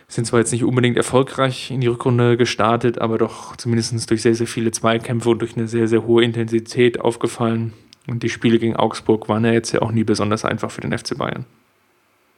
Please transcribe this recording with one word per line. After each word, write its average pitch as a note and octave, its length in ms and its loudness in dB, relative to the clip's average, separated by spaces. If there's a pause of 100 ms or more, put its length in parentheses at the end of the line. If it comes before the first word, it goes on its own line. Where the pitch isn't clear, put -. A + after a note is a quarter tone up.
sind - 180 -4
zwar A#2 140 2
jetzt A2+ 140 0
nicht A#2+ 100 -2
unbedingt B2 320 2
erfolgreich C3 720 0
in B2+ 120 -4
die B2 60 2
Rückrunde A#2+ 500 2
gestartet, A#2 640 0
aber A2 180 0
doch - 400 -4
zumindest A#2 520 -2
durch A2+ 120 2
sehr, A#2 140 4
sehr A2+ 120 -2
viele A2+ 240 -2
Zweikämpfe A#2 580 0
und A2 100 2
durch A2+ 180 -6
eine A2+ 100 -2
sehr, A2+ 220 0
sehr A2 160 2
hohe A#2 180 4
Intensität A#2 760 0
aufgefallen. A2+ 720 -2 (340)
Und A#2 160 -6
die A#2+ 60 0
Spiele A#2 280 2
gegen A2+ 180 0
Augsburg A2 540 0
waren A2 160 2
ja A#2 60 4
jetzt A2+ 220 0
ja - 100 2
auch A#2 80 -2
nie A2+ 120 2
besonders G#2 400 -2
einfach - 280 -4
für - 100 -12
den - 100 -4
F - 120 -4
C - 100 -6
Bayern. - 320 -6 (920)